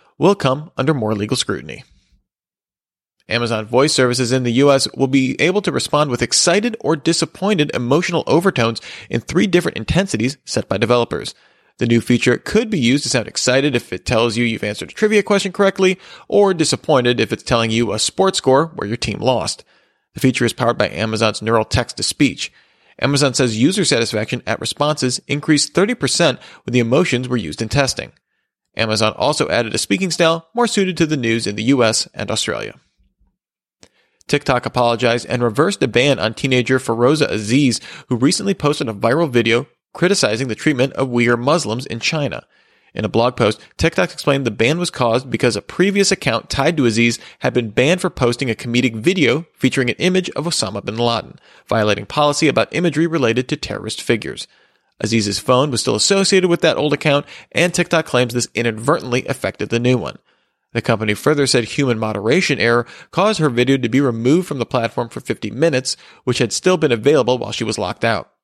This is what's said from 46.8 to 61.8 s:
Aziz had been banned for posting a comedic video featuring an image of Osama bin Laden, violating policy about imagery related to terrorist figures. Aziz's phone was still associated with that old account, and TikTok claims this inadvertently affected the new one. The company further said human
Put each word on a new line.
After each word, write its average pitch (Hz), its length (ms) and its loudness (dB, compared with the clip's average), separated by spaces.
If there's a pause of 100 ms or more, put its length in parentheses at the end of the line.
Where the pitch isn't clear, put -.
Aziz 117 340 2 (200)
had 127 140 -2
been 117 160 0
banned 147 300 2
for 180 100 -2
posting 123 400 -2
a 110 60 -2
comedic 120 400 -2
video 147 580 0
featuring 127 360 0
an - 80 -4
image 180 340 0
of 151 140 -6
Osama 104 380 -4
bin 113 140 -6
Laden, 117 400 -2 (300)
violating 104 380 0
policy 147 420 0
about 117 260 0
imagery 160 340 0
related 131 420 0
to - 80 -4
terrorist 104 440 -8
figures. - 460 -4 (560)
Aziz's 104 340 0
phone 127 320 2
was 120 120 -2
still 110 140 0
associated 190 540 2
with 170 120 0
that 160 160 2
old 143 160 0
account, 143 320 0 (260)
and 170 220 0
TikTok 165 320 0
claims 123 280 0
this 120 220 -2
inadvertently 117 720 -2
affected 107 400 -6
the 117 120 -2
new 123 180 2
one. 78 200 -8 (540)
The 117 100 -2
company 107 320 0
further 143 320 2
said 123 200 2
human 123 340 0